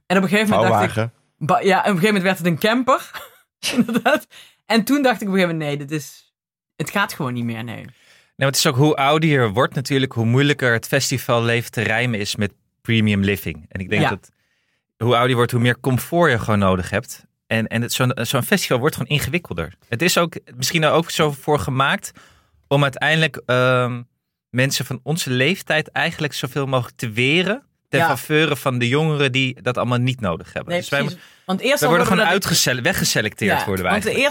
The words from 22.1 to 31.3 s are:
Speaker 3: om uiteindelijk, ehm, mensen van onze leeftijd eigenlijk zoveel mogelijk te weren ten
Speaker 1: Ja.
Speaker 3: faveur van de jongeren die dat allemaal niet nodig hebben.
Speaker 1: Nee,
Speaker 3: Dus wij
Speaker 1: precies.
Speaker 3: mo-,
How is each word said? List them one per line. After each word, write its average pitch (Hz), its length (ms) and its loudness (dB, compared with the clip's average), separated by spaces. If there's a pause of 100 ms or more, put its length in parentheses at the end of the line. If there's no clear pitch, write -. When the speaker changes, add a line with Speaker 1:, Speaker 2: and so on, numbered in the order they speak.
Speaker 3:
om 143 140 2
uiteindelijk, 151 640 0
ehm, 123 560 2 (480)
mensen 135 340 0
van 127 180 -8
onze 151 280 -4
leeftijd 151 640 0
eigenlijk 151 400 -4
zoveel 139 340 -6
mogelijk 131 300 -2
te 120 140 -6
weren 165 520 0 (260)
ten 143 120 0
Speaker 1:
Ja. 160 160 2
Speaker 3:
faveur 151 400 0
van 127 220 -2
de 120 100 0
jongeren 143 440 0
die 127 300 -2
dat 120 140 -2
allemaal 117 220 0
niet 127 220 -2
nodig 90 320 -4
hebben. 73 200 -8
Speaker 1:
Nee, 175 80 -2
Speaker 3:
Dus 180 100 -10
wij 139 100 0
Speaker 1:
precies. 180 180 -4
Speaker 3:
mo-, - 60 -20 (200)